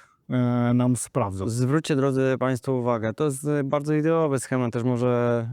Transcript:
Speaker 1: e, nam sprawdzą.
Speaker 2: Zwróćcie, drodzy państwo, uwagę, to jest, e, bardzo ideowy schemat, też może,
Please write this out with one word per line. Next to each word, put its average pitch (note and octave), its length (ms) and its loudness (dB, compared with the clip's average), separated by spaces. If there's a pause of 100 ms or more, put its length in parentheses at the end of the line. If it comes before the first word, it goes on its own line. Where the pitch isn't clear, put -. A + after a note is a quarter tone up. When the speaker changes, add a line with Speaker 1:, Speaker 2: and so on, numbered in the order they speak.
(300)
Speaker 1:
e, B2 440 2
nam B2 220 4
sprawdzą. G2+ 520 -2
Speaker 2:
Zwróćcie, C3 480 0
drodzy C3 440 2
państwo, C3 340 -2
uwagę, A#2 400 0
to D#3 120 -2
jest, C#3+ 220 -4
e, D3 160 0
bardzo D3 300 -2
ideowy D3+ 460 2
schemat, B2+ 340 -2
też A#2 100 -2
może, A#2+ 680 0